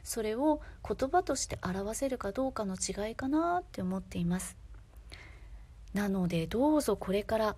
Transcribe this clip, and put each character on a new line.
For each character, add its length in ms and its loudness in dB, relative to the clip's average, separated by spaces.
そ 180 -4
れ 140 0
を 240 4
言 240 0
葉 140 6
と 140 0
し 100 -2
て 160 -6
表 320 -2
せ 140 0
る 80 0
か 160 -4
ど 160 0
う 20 -2
か 160 -2
の 80 -2
違 360 -2
い 40 -8
か 140 -2
な 300 4
っ 40 -2
て 180 -8
思 180 0
っ 20 -4
て 160 -8
い 80 2
ま 160 2
す。 160 -10
な 160 2
の 180 2
で、 200 0
ど 280 4
う 60 6
ぞ 160 2
こ 160 -2
れ 100 2
か 140 0
ら 200 2